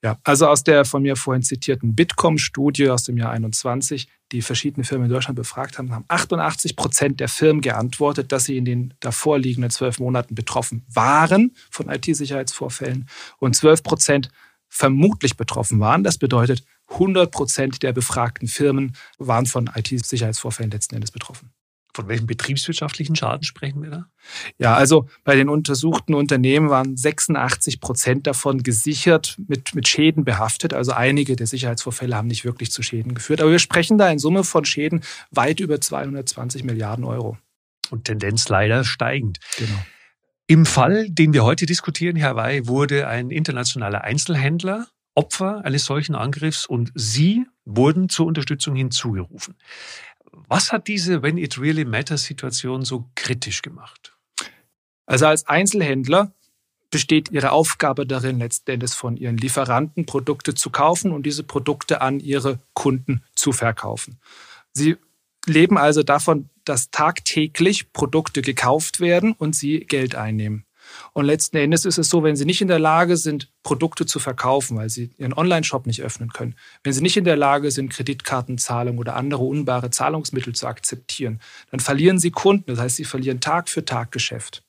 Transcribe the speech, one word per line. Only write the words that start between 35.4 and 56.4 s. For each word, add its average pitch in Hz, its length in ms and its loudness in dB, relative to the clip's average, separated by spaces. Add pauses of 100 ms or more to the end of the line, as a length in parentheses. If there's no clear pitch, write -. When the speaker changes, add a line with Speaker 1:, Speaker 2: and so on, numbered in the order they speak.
Speaker 1:
über 151 220 -2
zweihundertzwanzig 135 840 -6
Milliarden 113 420 -4
Euro. 117 320 -6 (540)
Speaker 2:
Und 113 140 -8
Tendenz 107 440 -2
leider 107 360 2
steigend. 120 560 -4 (160)
Speaker 1:
Genau. 104 280 -4 (600)
Speaker 2:
Im 160 200 8
Fall, 196 440 2
den 156 220 4
wir 135 100 6
heute 147 240 4
diskutieren, 170 480 -2
Herr 143 220 0
Wey, 120 320 -2
wurde 139 400 2
ein 123 220 -4
internationaler 123 720 -2
Einzelhändler 165 840 -2 (300)
Opfer 196 480 -2
eines 143 200 -2
solchen 147 300 -4
Angriffs 143 500 -4
und 120 300 -4
Sie 151 500 2 (200)
wurden 151 440 2
zur 165 180 0
Unterstützung 147 500 -4
hinzugerufen. 113 800 -4 (880)
Was - 260 0
hat 220 160 -2
diese 180 340 0
When 160 140 0
It 147 220 -6
Really 156 260 0
Matters 131 380 -4
Situation 131 640 -6
so 123 320 -8
kritisch 120 440 -6
gemacht? - 560 -20 (880)
Speaker 1:
Also 135 220 4
als 156 220 4
Einzelhändler 165 840 2 (580)